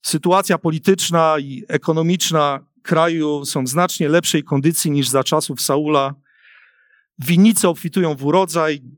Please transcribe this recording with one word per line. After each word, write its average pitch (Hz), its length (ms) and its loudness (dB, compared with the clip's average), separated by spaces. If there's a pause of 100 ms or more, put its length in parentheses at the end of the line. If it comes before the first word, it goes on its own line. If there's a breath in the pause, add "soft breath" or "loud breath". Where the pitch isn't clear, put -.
Sytuacja 180 560 0
polityczna 160 800 2
i 135 300 -8
ekonomiczna 160 960 0 (160)
kraju 160 640 0
są 135 200 -4
w 127 40 -6
znacznie 165 400 -2
lepszej 160 360 0
kondycji 151 460 0
niż 139 180 0
za 131 160 0
czasów 151 360 -2
Saula. 143 540 -2 (1040 soft breath)
Winnice 180 500 4
obfitują 165 460 -2
w 135 100 -10
urodzaj 156 580 0 (160)